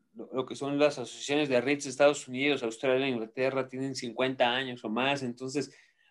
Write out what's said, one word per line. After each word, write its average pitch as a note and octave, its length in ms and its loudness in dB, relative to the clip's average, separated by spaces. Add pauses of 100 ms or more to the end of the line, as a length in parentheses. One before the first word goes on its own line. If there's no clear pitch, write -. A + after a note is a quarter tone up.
(140)
lo, A2+ 180 -16
lo B2+ 140 -2
que - 80 -10
son C#3+ 240 -4
las C#3+ 200 4
asociaciones C#3+ 500 -2
de B2 120 4
reits C#3+ 240 0
de C3+ 60 -6
Estados C#3+ 380 4
Unidos, C3 340 0
Australia, C3 460 2
Inglaterra, C3 600 -2
tienen C3 280 -6
cincuenta B2+ 560 0
años B2+ 320 -4
o A2+ 40 -4
más, C3+ 340 0
entonces C3 520 -6 (360)